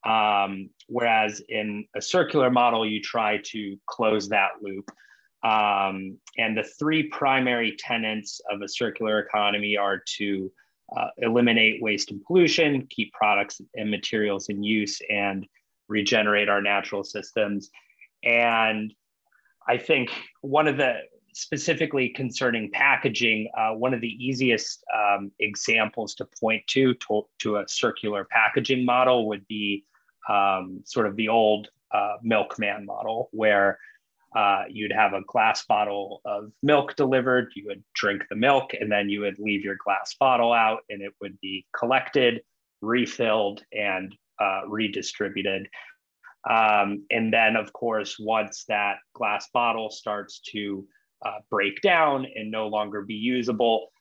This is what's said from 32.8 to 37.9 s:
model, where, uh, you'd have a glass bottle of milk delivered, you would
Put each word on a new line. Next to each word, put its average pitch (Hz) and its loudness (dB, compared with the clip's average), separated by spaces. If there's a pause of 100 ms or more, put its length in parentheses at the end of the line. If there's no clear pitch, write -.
model, 107 -6
where, 101 4 (560)
uh, 101 4
you'd 104 -6
have 104 4
a 98 -2
glass 110 2
bottle 101 -2
of 104 -6 (120)
milk 143 4
delivered, 127 2
you 101 -14
would 98 -12 (100)